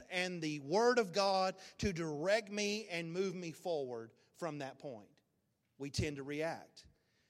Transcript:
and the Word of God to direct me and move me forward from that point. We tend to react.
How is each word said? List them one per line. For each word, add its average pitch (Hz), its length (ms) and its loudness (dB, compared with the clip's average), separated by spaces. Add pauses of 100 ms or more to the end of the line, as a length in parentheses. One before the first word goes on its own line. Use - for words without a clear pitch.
(100)
and 180 300 -2
the 151 200 -2
Word 220 380 6
of 196 140 2
God 190 420 4 (260)
to 208 120 2
direct 170 580 2
me 208 400 -2
and 170 220 -4
move 185 220 0
me 175 180 -6
forward 127 580 -4 (280)
from 151 220 -4
that 131 180 -8
point. 110 320 -12 (680)
We 143 140 -8
tend 147 260 -2
to 139 60 -8
react. 147 640 -6 (440)